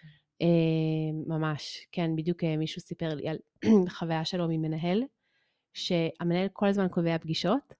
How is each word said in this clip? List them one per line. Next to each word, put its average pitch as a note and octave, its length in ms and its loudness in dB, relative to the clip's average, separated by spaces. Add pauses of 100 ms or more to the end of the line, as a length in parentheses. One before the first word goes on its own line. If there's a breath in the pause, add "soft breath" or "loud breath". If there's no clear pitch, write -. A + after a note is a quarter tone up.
(420 soft breath)
אה, E3 40 4 (800)
ממש. D#3 640 -4
כן, E3 240 -2
בדיוק, E3+ 280 -2
אה, D#3 120 0
מישהו D#3 240 -4
סיפר E3 340 -6
לי D3 140 -6
על D#3 80 -4 (280)
<clears throat> G3 320 6
חוויה D#3+ 280 -2
שלו F3 240 -2
ממנהל, D#3+ 540 0 (720)
שהמנהל F3 800 0
כל G3+ 160 2
הזמן G3 200 2
קובע E3 300 0
פגישות. E3+ 600 -2